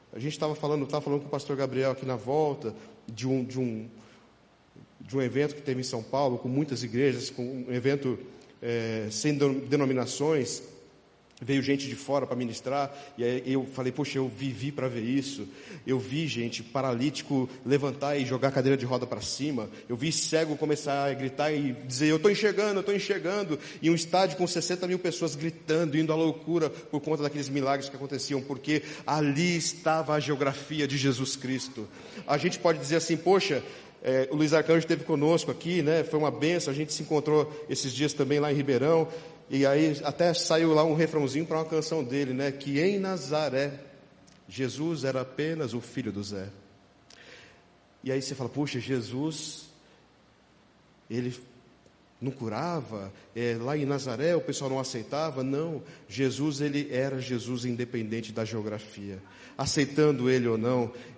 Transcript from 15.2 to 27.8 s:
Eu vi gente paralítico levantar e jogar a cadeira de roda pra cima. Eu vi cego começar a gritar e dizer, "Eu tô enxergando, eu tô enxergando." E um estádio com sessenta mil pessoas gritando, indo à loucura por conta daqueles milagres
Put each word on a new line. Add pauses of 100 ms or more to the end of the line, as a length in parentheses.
Eu
vi
gente
paralítico (160)
levantar
e
jogar
a
cadeira
de
roda
pra
cima. (180)
Eu
vi
cego
começar
a
gritar
e
dizer,
"Eu
tô
enxergando,
eu
tô
enxergando." (220)
E
um
estádio
com
sessenta
mil
pessoas
gritando,
indo
à
loucura
por
conta
daqueles
milagres